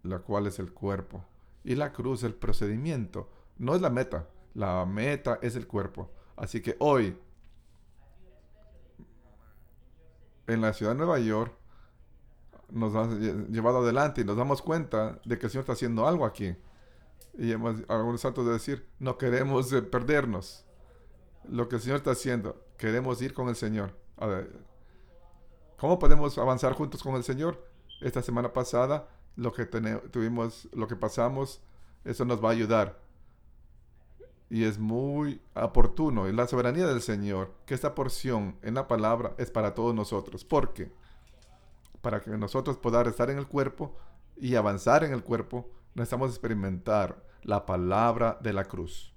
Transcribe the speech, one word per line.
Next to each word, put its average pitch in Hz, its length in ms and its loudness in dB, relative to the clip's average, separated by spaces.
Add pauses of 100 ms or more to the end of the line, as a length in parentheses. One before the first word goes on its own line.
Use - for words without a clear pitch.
la 92 140 -6
cual 101 300 -2
es 98 100 -6
el 92 160 -10
cuerpo. 95 520 -6 (380)
Y 127 120 -2
la 143 180 -4
cruz, 123 300 -4
el 113 100 -4
procedimiento, 110 960 0 (280)
no 127 180 0
es 185 60 2
la 156 100 2
meta. 120 380 -4 (260)
La 92 300 0
meta 120 580 -2
es 120 120 -4
el 117 120 -8
cuerpo. 98 420 -6 (260)
Así 110 240 -6
que - 200 -4
hoy, 127 360 4 (3250)
en 113 140 0
la 110 120 2
ciudad 107 200 -2
de 131 40 -2
Nueva 160 220 2
York, 113 340 0 (1160)
nos 110 240 -2
ha 110 100 2
lle-, 107 440 -2
llevado 117 300 2
adelante 127 420 2
y - 20 0
nos 101 140 0
damos 135 260 0
cuenta 143 600 -2
de 117 140 -2
que - 80 -6
el 98 60 -4
Señor 131 100 -4
está 131 120 -4
haciendo 117 340 0
algo 160 180 2
aquí. 95 300 -4 (840)
Y 117 140 -2
hemos, 113 240 -2 (120)
algunos 117 340 0
santos 127 260 -2
de 117 60 2
decir, 131 440 -4
"No 131 220 -4
queremos, 131 520 2
eh, 123 120 4
perdernos 123 840 0 (800)
lo 120 260 -4
que 120 60 -2
el 110 60 -2
Señor 131 160 -2
está 139 140 0
haciendo. 120 540 -2 (120)
Queremos 120 440 -2
ir 131 140 -6
con 123 140 -4
el 113 60 -2
Señor". 107 400 -4 (220)
A - 80 -4
ver, 95 400 -6 (1120)
¿cómo 175 220 2
podemos 151 400 12
avanzar 131 340 2
juntos - 300 -4
con 135 100 -4
el 123 100 -2
Señor? 143 400 -4 (380)
Esta 123 220 -4
semana 120 280 -2
pasada, 131 560 0 (300)
lo 120 160 -4
que 120 120 -4
tene-, 110 320 -4 (120)
tuvimos, 117 640 -4
lo 110 140 -4
que 120 100 -8
pasamos, 131 640 -2 (420)
eso 120 220 -2
nos 117 180 0
va 110 60 4
a - 20 4
ayudar. 107 480 2 (1500)
Y 113 160 2
es 104 120 0
muy 135 640 -2 (140)
oportuno, 117 720 6
y 98 60 0
la 120 120 2
soberanía 127 400 0
del 127 160 0
Señor, 101 520 -4 (120)
que 139 80 -6
esta 143 220 -4
porción 120 640 -2
en 110 120 -6
la 135 160 -2
palabra 117 480 0
es 123 120 -4
para 107 240 0
todos 117 220 0
nosotros. 104 480 -4
Porque - 480 0 (1120)
para 107 180 -2
que 107 120 -8
nosotros 123 460 -2
podamos 117 300 4
estar 120 220 0
en 139 80 -4
el 139 100 -8
cuerpo 139 480 -4 (400)
y 123 200 -2
avanzar 110 500 4
en 139 80 -4
el 120 100 -4
cuerpo, 123 460 -4 (240)
necesitamos 123 380 -2
experimentar 101 920 -2 (200)
la 104 220 0
palabra 110 760 2
de 110 100 -2
la 98 140 -2
cruz. - 520 -8